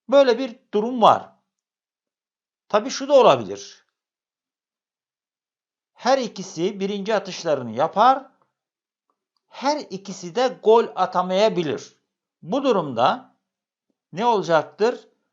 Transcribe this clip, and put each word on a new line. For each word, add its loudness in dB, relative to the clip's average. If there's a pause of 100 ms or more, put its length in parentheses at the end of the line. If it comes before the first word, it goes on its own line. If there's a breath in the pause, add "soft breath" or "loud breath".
Böyle 4
bir -8 (160)
durum -2
var. 4 (1400)
Tabii -2
şu -10
da 2
olabilir. 2 (2000)
Her 0
ikisi -6
birinci -4
atışlarını -4
yapar, 2 (1200)
her -4 (140)
ikisi -12
de -2
gol 6
atamayabilir. -2 (460)
Bu -4
durumda -2 (760)
ne -4
olacaktır? -2 (240)